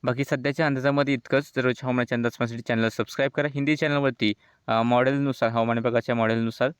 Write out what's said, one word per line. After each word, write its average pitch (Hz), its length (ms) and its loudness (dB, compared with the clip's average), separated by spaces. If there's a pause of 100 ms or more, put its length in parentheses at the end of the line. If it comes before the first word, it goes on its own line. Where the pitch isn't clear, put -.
बाकी 131 200 -2
सध्याच्या 143 420 -2
अंदाजामध्ये 139 480 0
इतकंच. 135 420 -2
दररोज 127 280 0
हवामानाचे 127 320 -2
अंदाज 117 160 0
पाहण्यासाठी 117 360 -6
चॅनल 113 200 2
सबस्क्राईब 135 440 -2
करा. 139 160 -2
हिंदी 143 280 0
चॅनलवरती, 139 580 0 (340)
अ, 113 140 2
मॉडेलनुसार, 127 680 2
हवामान 117 280 0
विभागाच्या 117 380 0
मॉडेलनुसार 113 540 0 (100)